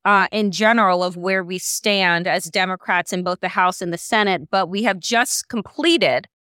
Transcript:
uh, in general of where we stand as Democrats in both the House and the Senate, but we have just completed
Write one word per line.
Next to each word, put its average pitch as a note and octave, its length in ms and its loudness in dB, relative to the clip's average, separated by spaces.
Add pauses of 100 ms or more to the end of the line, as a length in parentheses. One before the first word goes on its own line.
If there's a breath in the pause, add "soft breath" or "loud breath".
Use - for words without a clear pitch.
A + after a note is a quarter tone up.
uh, G3 260 4
in G#3 200 0
general G3 520 2
of F3+ 140 -4
where F#3+ 260 0
we F3+ 140 -6
stand F3+ 680 0
as F3+ 200 -2
Democrats F#3 680 -2
in F3+ 120 -4
both F#3 180 -4
the F#3 80 -4
House F#3 320 0
and F3 100 -4
the E3+ 60 -6
Senate, G3 520 0
but F#3+ 200 0
we G3+ 140 -2
have F#3+ 180 0
just - 480 -2
completed A3 800 0 (220)